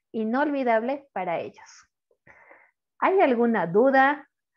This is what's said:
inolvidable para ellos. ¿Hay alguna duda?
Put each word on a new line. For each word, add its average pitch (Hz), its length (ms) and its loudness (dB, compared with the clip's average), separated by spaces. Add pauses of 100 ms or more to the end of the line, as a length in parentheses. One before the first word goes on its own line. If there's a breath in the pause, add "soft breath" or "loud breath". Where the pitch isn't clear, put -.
(120)
inolvidable 247 1000 -2
para 180 260 -6
ellos. - 500 -16 (1080 soft breath)
¿Hay 381 220 2
alguna 233 440 2
duda? 269 640 2 (280)